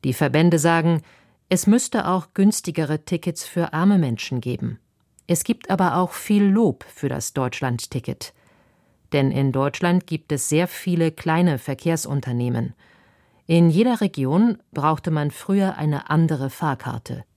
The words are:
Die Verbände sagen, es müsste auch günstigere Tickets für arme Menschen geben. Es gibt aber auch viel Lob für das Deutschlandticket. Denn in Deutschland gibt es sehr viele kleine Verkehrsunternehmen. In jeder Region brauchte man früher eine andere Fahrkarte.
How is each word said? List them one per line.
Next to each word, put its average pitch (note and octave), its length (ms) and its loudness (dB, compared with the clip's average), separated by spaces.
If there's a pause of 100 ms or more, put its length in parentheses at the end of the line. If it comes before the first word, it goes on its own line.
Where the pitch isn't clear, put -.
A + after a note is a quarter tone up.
Die C3+ 100 -2
Verbände D#3 460 2
sagen, E3 420 2 (460)
es - 180 0
müsste A3+ 400 2
auch F3+ 260 -2
günstigere D#3+ 720 0
Tickets E3+ 380 -6
für - 300 -4
arme F#3 260 4
Menschen B2+ 420 -2
geben. A#2 380 -6 (480)
Es E3+ 160 0
gibt - 280 -4
aber F3+ 260 0
auch F3+ 160 0
viel G#3 320 0
Lob G3 400 2
für - 240 -8
das - 240 -6
Deutschlandticket. - 1000 -6 (800)
Denn C3+ 200 2
in C3+ 180 0
Deutschland C#3+ 560 0
gibt - 240 -8
es C#3+ 180 -4
sehr E3 200 2
viele E3 420 0
kleine D#3+ 480 0
Verkehrsunternehmen. B2 1160 -4 (720)
In E3+ 220 6
jeder A3 320 2
Region F#3+ 580 2 (120)
brauchte D#3 400 0
man D3 220 -2
früher G3 440 -2
eine D3+ 320 -4
andere D3+ 420 2
Fahrkarte. B2 720 -6 (120)